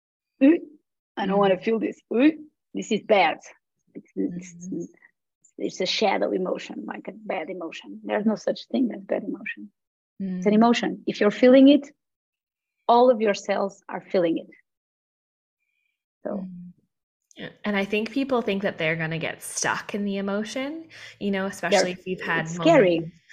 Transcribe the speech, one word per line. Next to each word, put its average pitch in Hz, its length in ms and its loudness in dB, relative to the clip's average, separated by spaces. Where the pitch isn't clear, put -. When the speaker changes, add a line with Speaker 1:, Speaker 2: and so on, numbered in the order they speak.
Speaker 1:
"Ooh, 311 140 6
I 202 80 -2
don't 190 100 0
Speaker 2:
Mm. 202 40 4
Speaker 1:
wanna 190 200 4
feel 226 200 -2
this. - 200 -6
Ooh, 269 180 4
this 190 180 -8
is 208 120 0
bad." 196 340 2
It's, - 220 -20
it's, 180 380 -6
Speaker 2:
Mm-hmm. 190 160 -8
Speaker 1:
it's - 240 -6
a 185 40 0
shadow 175 460 -2
emotion, - 540 -6
like - 220 -12
a - 60 -12
bad 196 360 -8
emotion. 185 540 -12
There's 208 220 -4
no 220 100 2
such - 360 -6
thing 233 240 0
as 196 80 -14
bad - 200 -4
emotion. - 480 -10
It's 185 260 -6
an 208 80 4
Speaker 2:
Mm. 220 80 6
Speaker 1:
emotion. 226 460 2
If - 120 -6
you're 208 120 4
feeling 269 240 10
it, 285 240 6
all 240 220 6
of 220 120 2
your 208 120 2
cells 196 560 -4
are 185 120 -10
feeling 170 380 0
it. - 100 -14
So. 208 140 -6
Speaker 2:
Mm. 180 360 -12
Yeah. - 120 -12
And 208 140 -2
I 202 80 0
think 214 260 -4
people 262 300 -2
think 196 220 -2
that 185 140 -4
they're 165 200 -2
gonna 160 200 -6
get 156 240 -8
stuck - 540 -6
in 202 80 -6
the 196 140 -4
emotion, 220 720 -6
you 202 120 -2
know, 196 140 -2
especially 185 480 0
Speaker 1:
They're, 180 80 -14
Speaker 2:
if - 40 -20
you've 185 160 -6
had 165 240 -2
Speaker 1:
it's 165 100 -8
scary. 180 440 4
Speaker 2:
moments, 165 160 -10